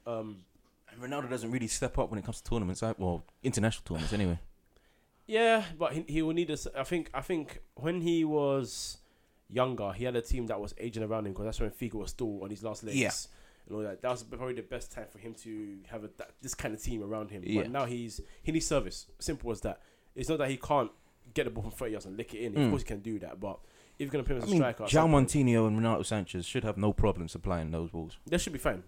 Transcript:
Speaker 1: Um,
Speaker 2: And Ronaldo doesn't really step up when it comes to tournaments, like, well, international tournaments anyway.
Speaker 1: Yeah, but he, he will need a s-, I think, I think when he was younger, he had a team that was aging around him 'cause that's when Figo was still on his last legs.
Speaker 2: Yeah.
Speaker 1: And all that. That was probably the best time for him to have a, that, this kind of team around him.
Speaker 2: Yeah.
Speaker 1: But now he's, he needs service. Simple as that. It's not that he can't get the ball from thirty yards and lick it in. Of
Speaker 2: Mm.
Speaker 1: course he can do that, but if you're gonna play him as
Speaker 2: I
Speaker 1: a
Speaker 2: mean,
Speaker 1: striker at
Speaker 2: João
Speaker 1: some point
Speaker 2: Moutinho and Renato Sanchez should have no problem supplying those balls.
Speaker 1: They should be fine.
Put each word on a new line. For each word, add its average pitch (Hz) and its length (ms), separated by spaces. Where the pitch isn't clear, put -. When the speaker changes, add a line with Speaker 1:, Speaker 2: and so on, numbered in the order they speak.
Speaker 1:
Um, 110 320
Speaker 2:
And 117 120
Ronaldo 135 260
doesn't 117 220
really 123 160
step - 320
up 127 120
when 110 100
it - 40
comes - 160
to - 80
tournaments, 95 340
like, 110 160
well, 87 260
international 113 420
tournaments 82 280
anyway. 92 260
Speaker 1:
Yeah, 220 380
but 156 180
he, 165 120
he 156 160
will 160 120
need 170 160
a 151 40
s-, - 220
I 135 80
think, 170 280
I 135 100
think 160 380
when 170 260
he 165 240
was 139 760
younger, 113 440
he 110 120
had 123 100
a 117 80
team 120 240
that 107 140
was 104 180
aging 110 240
around 107 240
him 95 80
'cause 104 120
that's 110 140
when 107 100
Figo 113 240
was 104 160
still 104 340
on 101 60
his 104 120
last 110 220
legs. 110 120
Speaker 2:
Yeah. 113 140
Speaker 1:
And 101 100
all 107 60
that. 98 200
That 127 80
was 117 120
probably 123 320
the 135 80
best - 300
time 107 180
for 107 80
him 113 240
to 107 360
have 107 140
a, 107 140
that, - 120
this 127 120
kind 113 200
of - 80
team 110 200
around 107 280
him. 98 140
Speaker 2:
Yeah. 104 180
Speaker 1:
But 120 80
now 135 160
he's, 120 340
he 156 100
needs 160 140
service. 135 400
Simple 120 320
as 104 120
that. - 180
It's 113 140
not 156 100
that 139 120
he 131 60
can't 135 340
get 147 120
the 120 60
ball 113 120
from 110 100
thirty 117 200
yards 98 140
and 95 100
lick 113 180
it 107 60
in. 117 160
Of 147 60
Speaker 2:
Mm. 120 80
Speaker 1:
course 95 120
he - 60
can 107 120
do 107 200
that, - 200
but 101 180
if 143 80
you're 135 40
gonna 135 140
play 131 120
him 120 60
as - 20
Speaker 2:
I - 40
Speaker 1:
a - 20
Speaker 2:
mean, 175 100
Speaker 1:
striker 117 240
at 101 60
Speaker 2:
João - 20
Speaker 1:
some 160 200
point 135 160
Speaker 2:
Moutinho 120 380
and 107 100
Renato 113 260
Sanchez 95 440
should 120 180
have 104 120
no 101 160
problem 87 360
supplying 85 420
those 82 200
balls. 82 360
Speaker 1:
They 175 120
should 170 140
be 135 60
fine. 104 300